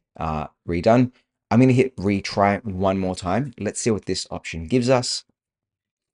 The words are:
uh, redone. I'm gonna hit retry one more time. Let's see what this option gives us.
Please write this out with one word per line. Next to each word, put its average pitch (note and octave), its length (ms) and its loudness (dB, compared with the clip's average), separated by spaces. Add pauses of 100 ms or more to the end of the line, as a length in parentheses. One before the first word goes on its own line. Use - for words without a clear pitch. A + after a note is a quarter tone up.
(180)
uh, D#2 300 -6 (200)
redone. A2+ 440 4 (400)
I'm A2+ 80 6
gonna C3 140 6
hit B2 240 2
retry G2 680 0
one F#2+ 340 -2
more F#2 180 -4
time. G#2+ 440 -4
Let's G2+ 220 -6
see A#2 100 0
what F#2+ 140 -4
this F#2 260 -6
option E2 360 -10
gives B2 220 0
us. B2 360 0 (880)